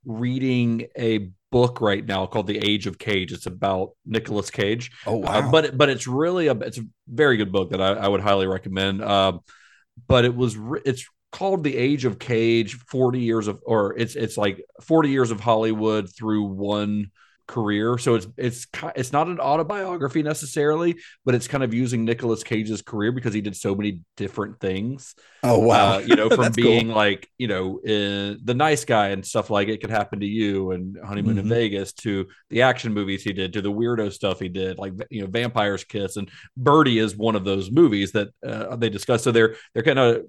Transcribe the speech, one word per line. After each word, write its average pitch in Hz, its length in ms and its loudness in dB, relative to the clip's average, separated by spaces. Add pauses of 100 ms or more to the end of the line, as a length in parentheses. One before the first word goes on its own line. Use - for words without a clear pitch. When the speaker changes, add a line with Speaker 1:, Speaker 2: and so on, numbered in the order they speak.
Speaker 1:
reading 123 800 -2 (120)
a 110 320 0 (220)
book 123 300 2
right 104 240 0
now 95 220 -2
called 107 200 -4
The 104 120 -2
Age 101 260 0
of 92 140 -8
Cage. 95 340 -2
It's - 140 -14
about 95 440 -4 (140)
Nicolas 110 460 -4
Cage. 117 400 -2 (160)
Speaker 2:
Oh, 107 160 -2
Speaker 1:
Uh, 104 180 0
Speaker 2:
wow. 120 100 0
Speaker 1:
but, 147 260 4
but 143 120 6
it's 127 160 -4
really 160 420 0
a, 131 60 2
it's 107 240 -6
a 120 60 -10 (240)
very 127 300 4
good 101 140 -2
book 95 200 0
that 95 100 -2
I, 95 120 4
I 101 140 0
would 98 140 2
highly 98 240 2
recommend. 95 580 -2
Um, 98 360 2 (680)
but 123 180 6
it 123 100 0
was, 120 220 0
re-, 117 280 -8
it's 131 200 -4 (260)
called 190 320 -2
The 139 120 -2
Age 131 300 0
of 104 140 -2
Cage, 113 560 2
forty 127 460 0
years 113 260 0
of, 101 180 -6
or 107 320 0
it's, 117 180 -4
it's 113 220 -4
like 104 260 -2 (180)
forty 160 280 4
years 131 220 2
of 104 80 -4
Hollywood 110 760 0
through 110 280 -2
one 104 640 -4 (400)
career. 110 520 0
So 123 160 2
it's, 101 100 -2 (120)
it's 123 280 -6
ki-, - 300 -12
it's 131 180 -6
not 156 140 2
an 175 120 -6
autobiography 160 840 -2
necessarily, 151 720 0 (300)
but 123 100 4
it's 117 120 -2
kind 139 160 -2
of 117 120 -2
using 120 280 0
Nicolas 117 400 0
Cage's 110 380 -4
career 110 300 -2
because 123 240 -4
he 107 60 0
did 101 140 -6
so 98 200 -2
many 101 240 -4 (180)
different 101 420 -6
things. 104 540 -6 (300)
Speaker 2:
Oh, 120 160 6
wow. 110 380 6
Speaker 1:
Uh, - 20 0
you 117 160 4
know, 110 140 4
Speaker 2:
<laughs> - 20 6
Speaker 1:
from - 140 6
Speaker 2:
That's 117 100 0
cool. 120 100 2
Speaker 1:
being 113 240 4
like, 104 480 0
you 123 100 -4
know, 95 380 -4
uh, 101 580 -2
The 123 120 -2
Nice 151 280 2
Guy 107 260 2
and 95 140 -4
stuff - 280 -4
like 101 160 2
It 107 120 -4
Could 107 120 -8
Happen 101 300 -2
to 101 40 -4
You 101 460 -2
and 92 340 -8
Honeymoon 101 300 -2
Speaker 2:
Mm-hmm. 98 100 0
Speaker 1:
in 107 40 0
Vegas 107 440 0
to 98 320 -4 (240)
the 117 140 2
action 120 320 0
movies 98 280 -4
he 101 80 -4
did, 92 220 -4
to 104 80 -2
the 101 100 -2
weirdo 110 400 -2
stuff 95 280 -4
he 92 100 -6
did, 92 300 -6
like, 98 140 -10 (180)
you 107 100 -8
know, 98 60 -6
Vampire's 104 560 -2
Kiss, - 340 -6
and 98 140 -8 (260)
Birdie 135 400 6
is 107 180 0
one 107 200 0
of 95 100 -2
those 98 240 -2
movies 107 440 4
that, 104 160 0 (140)
uh, 113 320 -8
they 117 140 0
discuss. 110 320 0
So 127 100 2
they're, 113 220 6 (220)
they're 113 80 -2
kinda 123 460 4